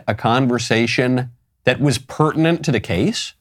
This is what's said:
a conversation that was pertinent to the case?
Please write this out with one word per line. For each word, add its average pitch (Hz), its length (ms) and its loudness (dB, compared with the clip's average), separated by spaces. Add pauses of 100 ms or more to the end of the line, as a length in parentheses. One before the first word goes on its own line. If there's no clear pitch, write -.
a 107 80 -2
conversation 123 1120 0 (360)
that - 140 2
was 139 200 2
pertinent 160 680 0
to 156 60 0
the 113 80 0
case? 113 600 -2